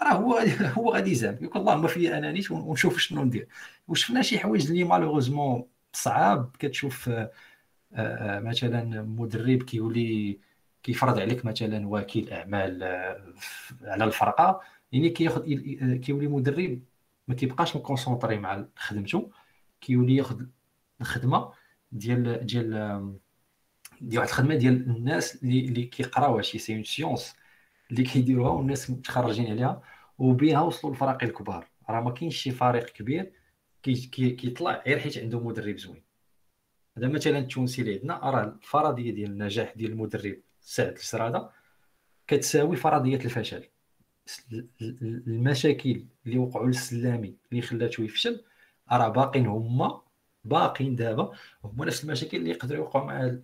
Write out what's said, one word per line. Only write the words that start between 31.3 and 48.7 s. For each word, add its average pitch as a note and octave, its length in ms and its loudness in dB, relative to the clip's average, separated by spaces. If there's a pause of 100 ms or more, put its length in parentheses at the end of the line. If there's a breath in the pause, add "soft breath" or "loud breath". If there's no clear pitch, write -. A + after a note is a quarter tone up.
راه A2+ 100 -2
ما B2 100 -2
كاينش D#3 260 -4
شي - 140 -4
فريق B2 340 2
كبير D3+ 480 -6 (500 soft breath)
كي-، B2+ 300 -2
كي-، B2+ 180 2
كيطلع B2 560 -4
غير C#3+ 120 4
حيت D3 200 -6
عنده A#2+ 220 -4
مدرب G#2+ 380 -6
زوين. - 240 -18 (960)
هذا B2 100 0
مثلا C#3+ 300 2
التونسي B2+ 440 -2
اللي G#2+ 120 -2
عندنا، C#3+ 240 -6 (120)
راه A#2 140 2 (180)
الفرضيه B2+ 480 0
ديال G#2 200 -4
النجاح G#2 460 -4
ديال A2 140 -4
المدرب G#2+ 460 -6 (240)
سعد - 320 -2
السراده A#2 580 -4 (760 soft breath)
كتساوي D3+ 500 2
فرضيه C3+ 400 4
الفشل. A2+ 480 -4 (640)
س-، - 140 -16 (120)
ال-، A#2 160 -10 (140)
ال-، A#2 440 -8
المشاكل C3 800 2 (220)
اللي B2 120 0
وقعوا B2 280 0
للسلامي A#2+ 680 -2 (160)
اللي A#2+ 100 0
خلاته A#2 420 -2
يفشل A3+ 400 -4 (480 soft breath)